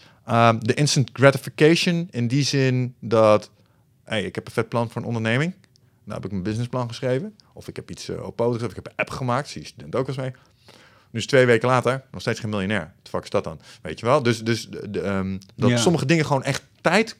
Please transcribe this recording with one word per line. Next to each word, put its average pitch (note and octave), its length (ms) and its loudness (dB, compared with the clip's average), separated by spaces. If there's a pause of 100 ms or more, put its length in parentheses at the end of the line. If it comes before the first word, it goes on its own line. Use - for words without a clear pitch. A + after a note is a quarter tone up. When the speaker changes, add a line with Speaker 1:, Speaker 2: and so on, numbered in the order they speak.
(260)
Speaker 1:
ehm, A#2 340 4
de A2 140 -2
instant C#3+ 400 2
gratification E3 1000 4
in A#2+ 160 -2
die C3+ 160 2
zin B2+ 560 0
dat, G#2+ 520 4 (520)
"Hey, G#2+ 200 -4
ik F#2 120 -8
heb - 100 -8
een - 80 -16
vet - 160 -4
plan A#2 200 -4
voor A#2+ 120 -8
een A#2+ 60 -10
onderneming. A#2 460 0 (500)
Nou G#2 120 -12
heb - 100 -12
ik F#2+ 60 -8
mijn F#2+ 120 -4
businessplan A#2+ 440 -4
geschreven. C3 480 -4 (180)
Of - 140 -18
ik - 80 -16
heb - 160 -14
iets, - 180 -12
eh, F2 140 -8
op F#2+ 120 -12
poten A#2+ 180 0
gezet, A#2 180 -4
of - 60 -14
ik - 60 -14
heb - 100 -16
een - 120 -6
app - 40 -20
gemaakt." B2+ 400 -4
Zie - 120 -12
je - 60 -16
student - 280 -14
ook C3 120 -2
wel C3+ 80 -8
eens C3 100 -8
mee. C3 80 -8 (800)
Nu A2+ 80 -6
is - 60 -6
twee B2+ 200 6
weken A#2+ 220 4
later B2+ 440 2
nog F2+ 100 -12
steeds A#2 180 -4
geen G#2+ 100 -8
miljonair. G#2 320 -2
Wat - 220 -16
de - 60 -20
fuck F2 140 -6
is - 60 -16
dat G2+ 140 -2
dan? D#2+ 160 -12 (220)
Weet D#2+ 180 -10
je A2+ 60 -10
wel? C3+ 180 2
Dus, A2+ 200 0
dus A#2 260 -4
de, - 200 -12
de, G2+ 120 -6
ehm, F#2+ 360 -4 (180)
dat C3+ 140 2
Speaker 2:
Ja. A#2+ 80 4
Speaker 1:
sommige D3+ 280 2
dingen D#3 200 2
gewoon C#3 180 -2
echt C#3 200 -4 (180)
tijd G3+ 380 0